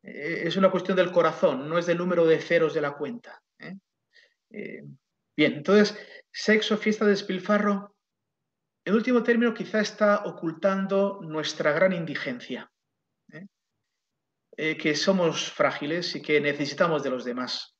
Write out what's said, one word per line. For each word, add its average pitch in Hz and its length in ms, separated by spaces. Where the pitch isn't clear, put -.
Eh, 151 420
es 180 100
una 190 140
cuestión 185 260
del 180 160
corazón, 151 560
no 165 100
es 170 100
del 170 100
número 175 280
de 160 140
ceros 160 340
de 160 80
la 143 120
cuenta, 127 480
¿eh? - 180
Eh, - 320
bien, 151 200
entonces, 202 420
sexo, 214 460
fiesta, 214 260
despilfarro, 202 920
en 185 80
último 233 300
término, 233 320
quizá 208 260
está 208 440
ocultando 190 1000
nuestra 156 480
gran 185 220
indigencia, 131 800
¿eh? 180 140
Eh, 156 220
que 151 180
somos 175 560
frágiles 151 640
y - 60
que 147 180
necesitamos 147 640
de 135 60
los 127 160
demás. 123 540